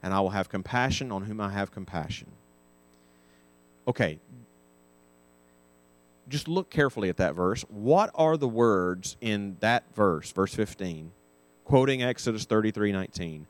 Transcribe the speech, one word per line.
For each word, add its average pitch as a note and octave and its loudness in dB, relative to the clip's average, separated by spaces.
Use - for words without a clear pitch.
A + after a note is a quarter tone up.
and F#2 -2
I G2 2
will F#2+ 2
have G2 -2
compassion B2 -2
on G2 -6
whom A2 -8
I G2+ -4
have G2+ -4
compassion." F2 -8
Okay. F2 0
Just C#3+ -4
look F3+ -2
carefully A#2+ 2
at E2+ -2
that E2 2
verse. F2+ 0
What C3 2
are D#3+ 4
the C#3+ -2
words G2 2
in G2+ -2
that A#2 2
verse, F#2 2
verse F#2+ 0
fifteen, E2+ -6
quoting C3 4
Exodus A#2 -2
thirty-three G#2+ 2
nineteen? E2+ -6